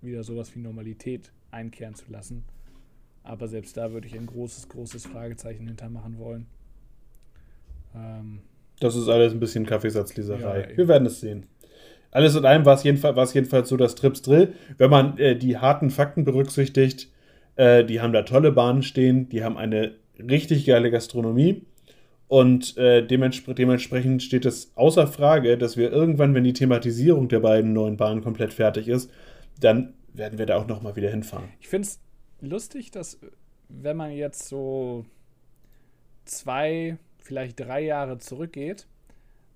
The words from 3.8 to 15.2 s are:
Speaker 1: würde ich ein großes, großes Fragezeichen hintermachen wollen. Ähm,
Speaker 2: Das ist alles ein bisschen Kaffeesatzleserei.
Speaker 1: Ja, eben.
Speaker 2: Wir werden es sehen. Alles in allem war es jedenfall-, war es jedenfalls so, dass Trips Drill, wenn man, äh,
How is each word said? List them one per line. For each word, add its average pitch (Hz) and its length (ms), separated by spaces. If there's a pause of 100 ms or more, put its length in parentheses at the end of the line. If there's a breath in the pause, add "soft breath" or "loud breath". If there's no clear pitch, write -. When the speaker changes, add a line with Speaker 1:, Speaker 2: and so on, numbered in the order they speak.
Speaker 1:
würde 113 160
ich 113 80
ein 117 100
großes, 120 440
großes 120 380
Fragezeichen 113 600
hintermachen 113 500
wollen. 117 300 (1500)
Ähm, 110 440 (400)
Speaker 2:
Das 117 160
ist 117 140
alles 117 240
ein 113 60
bisschen 110 260
Kaffeesatzleserei. 104 960
Speaker 1:
Ja, 98 60
eben. - 100
Speaker 2:
Wir 175 100
werden 143 180
es 113 140
sehen. 104 260 (680 soft breath)
Alles 147 240
in 143 100
allem 147 200
war 139 100
es 139 80
jedenfall-, 139 320
war 127 80
es 123 100
jedenfalls 131 360
so, 131 80
dass 123 180
Trips 139 260
Drill, 160 320 (240 loud breath)
wenn 131 120
man, 143 280
äh, 127 200